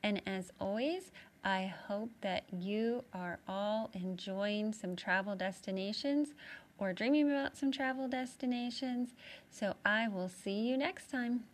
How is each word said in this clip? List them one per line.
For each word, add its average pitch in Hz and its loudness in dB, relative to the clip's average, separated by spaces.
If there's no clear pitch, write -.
And 208 2
as 190 -2
always, 254 0
I 190 2
hope 214 -2
that 185 0
you 214 0
are 180 -4
all 208 0
enjoying 196 -2
some 180 -4
travel 190 0
destinations 196 0
or 190 0
dreaming 285 4
about 277 0
some 269 2
travel 262 0
destinations. 247 -2
So 196 0
I 214 6
will 185 -2
see 202 0
you 254 4
next 311 -2
time. 240 0